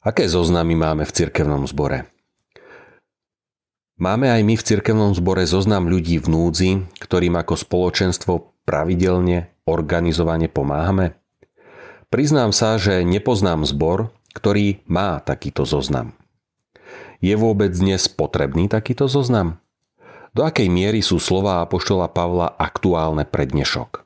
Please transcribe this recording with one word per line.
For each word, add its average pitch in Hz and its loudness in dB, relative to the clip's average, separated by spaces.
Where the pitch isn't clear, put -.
Aké 110 0
zoznamy 82 2
máme 78 0
v - -12
cirkevnom 73 0
zbore? - -4
Máme 107 0
aj 117 4
my 110 2
v - -8
cirkevnom 104 2
zbore 90 0
zoznam 95 2
ľudí 85 0
v 71 -4
núdzi, 82 2
ktorým 87 0
ako 82 -2
spoločenstvo 90 -2
pravidelne, 87 0
organizovane 82 0
pomáhame? 85 -2
Priznám 139 2
sa, 110 2
že 92 2
nepoznám 95 0
zbor, 80 -2
ktorý 101 0
má 92 -2
takýto - -4
zoznam. 65 -2
Je 101 2
vôbec 104 2
dnes 92 0
potrebný 76 -2
takýto 117 -2
zoznam? 120 0
Do 135 2
akej 156 0
miery 95 2
sú 98 0
slová 92 0
apoštola 90 -2
Pavla 87 -2
aktuálne 80 0
pre 71 -2
dnešok? 65 -4